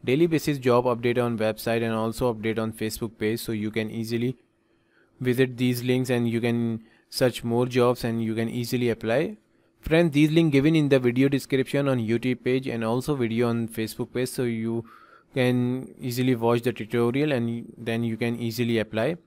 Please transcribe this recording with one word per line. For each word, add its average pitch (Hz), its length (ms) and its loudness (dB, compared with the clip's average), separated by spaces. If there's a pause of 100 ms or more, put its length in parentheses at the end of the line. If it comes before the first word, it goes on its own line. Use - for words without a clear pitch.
Daily 147 220 4
basis 156 320 0
job 123 260 4
update 120 400 0
on 117 140 -2
website 110 440 -2
and 117 120 -2
also 113 400 -2
update 110 240 -2
on 110 140 -4
Facebook 110 460 -6
page, 110 200 -2
so - 140 -6
you 107 180 -4
can 110 180 -4
easily 117 480 -4 (840)
visit 127 360 2
these 123 280 0
links 127 260 0
and 120 180 2
you 117 120 0
can 117 420 -2 (260)
search - 360 0
more 120 200 2
jobs 123 380 2
and 117 200 -2
you 110 120 -2
can 113 140 -2
easily 120 420 -2
apply. 127 480 -2 (420)
Friends, 165 320 2
these 147 200 4
link 160 200 4
given 139 220 4
in 151 140 4
the 135 100 6
video 127 300 4
description 139 600 0
on 131 100 2
YouTube 117 440 0
page 131 240 0
and 117 180 -4
also 127 300 -2
video 120 340 0
on 117 200 -2
Facebook 113 440 -6
page, 123 160 -2
so - 140 -4
you 113 420 -2 (500)
can 123 640 0
easily 127 360 0
watch 117 280 2
the 120 100 0
tutorial 120 600 0
and 117 460 -4
then 117 240 -4
you 113 140 -2
can 117 200 -2
easily 117 440 -2
apply. 110 360 -2 (100)